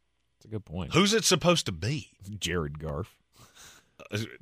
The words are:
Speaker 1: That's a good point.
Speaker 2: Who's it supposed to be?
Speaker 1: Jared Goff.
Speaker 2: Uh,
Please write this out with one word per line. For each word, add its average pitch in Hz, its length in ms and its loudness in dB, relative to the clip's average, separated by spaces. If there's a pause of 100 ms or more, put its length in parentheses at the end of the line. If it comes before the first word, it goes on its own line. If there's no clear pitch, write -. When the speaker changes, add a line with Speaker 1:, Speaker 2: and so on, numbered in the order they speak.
(380)
Speaker 1:
That's - 80 -20
a - 20 -20
good 107 160 -6
point. 80 300 -6
Speaker 2:
Who's 196 180 6
it 226 120 2
supposed 175 420 4
to 101 60 -2
be? 95 360 -4 (300)
Speaker 1:
Jared 80 400 -2
Goff. 78 380 -6 (960)
Speaker 2:
Uh, 104 80 -2 (240)